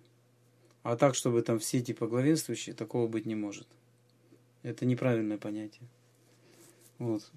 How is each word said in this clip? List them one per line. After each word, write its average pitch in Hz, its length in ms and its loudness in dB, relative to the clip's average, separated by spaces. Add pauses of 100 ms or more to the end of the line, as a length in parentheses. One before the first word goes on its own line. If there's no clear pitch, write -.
(840)
А 120 140 0
так, 131 180 6
чтобы 120 280 2
там 117 160 2
все 123 220 0
типа 120 280 -4
главенствующие, 127 680 0
такого 117 340 -2
быть 110 180 -4
не 110 100 -2
может. 104 300 -6 (960)
Это 120 240 -4
неправильное 117 520 2
понятие. 107 500 -10 (1080)
Вот. 110 380 -4